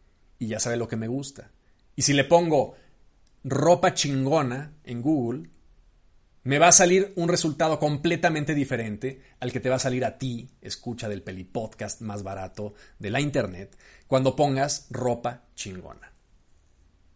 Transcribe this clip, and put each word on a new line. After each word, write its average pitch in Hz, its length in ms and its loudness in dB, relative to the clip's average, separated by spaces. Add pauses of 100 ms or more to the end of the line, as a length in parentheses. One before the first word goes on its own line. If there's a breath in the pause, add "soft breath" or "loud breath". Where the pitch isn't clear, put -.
(400)
y 113 80 -6
ya 113 100 -6
sabe 120 180 -2
lo 117 120 -4
que 117 80 -6
me 110 100 -6
gusta. 135 460 -8 (420)
Y 127 80 -4
si - 100 4
le 143 120 4
pongo 165 500 4 (680 loud breath)
ropa 175 500 4
chingona 139 880 0
en 120 180 -8
Google, 139 500 -2 (920)
me 139 160 0
va 165 100 8
a 175 40 8
salir 185 420 6
un 170 140 0
resultado 160 500 0
completamente 156 760 0
diferente 127 680 -4 (160 soft breath)
al 123 140 -6
que 120 80 -4
te 127 80 -2
va 127 80 2
a - 20 -4
salir 127 260 -2
a 110 140 -4
ti, 120 320 -8 (100)
escucha - 480 -10
del 98 140 -6
pelipodcast 104 800 -10
más 104 240 -8
barato 98 500 -10 (240 soft breath)
de 101 120 -8
la 123 100 -2
internet, 107 580 -4 (300 soft breath)
cuando 131 260 2
pongas 139 560 0
ropa 120 540 -4 (100)
chingona. - 560 -14 (1040)